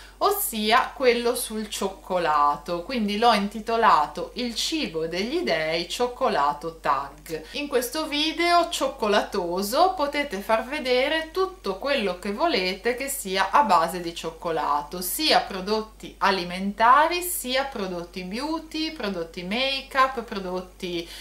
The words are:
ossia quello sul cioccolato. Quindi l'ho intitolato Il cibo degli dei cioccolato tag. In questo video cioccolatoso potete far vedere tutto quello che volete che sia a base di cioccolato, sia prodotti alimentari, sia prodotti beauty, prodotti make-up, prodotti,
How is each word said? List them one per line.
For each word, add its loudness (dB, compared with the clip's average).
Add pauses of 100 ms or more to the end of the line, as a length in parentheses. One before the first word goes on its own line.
(180)
ossia 2
quello 2
sul -6
cioccolato. 0
Quindi -2
l'ho 6
intitolato 2
Il -6
cibo -2
degli -2
dei -2
cioccolato -2
tag. -4
In -6
questo -2
video 2
cioccolatoso 0
potete -2
far 0
vedere 0
tutto -2
quello 0
che -4
volete 0
che -6
sia 0
a 8
base 4
di -6
cioccolato, -4
sia 2
prodotti -4
alimentari, 4
sia -2
prodotti -6
beauty, -6
prodotti -6
make-up, 0
prodotti, -6 (140)